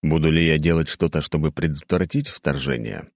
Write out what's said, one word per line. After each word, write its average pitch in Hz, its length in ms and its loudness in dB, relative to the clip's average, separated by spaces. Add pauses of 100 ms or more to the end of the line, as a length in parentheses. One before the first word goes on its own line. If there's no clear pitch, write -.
Буду 80 260 2
ли 82 160 4
я 80 120 4
делать 82 320 2
что-то, 82 320 0
чтобы 78 320 -2
предотвратить 85 720 -2
вторжение? 69 880 -6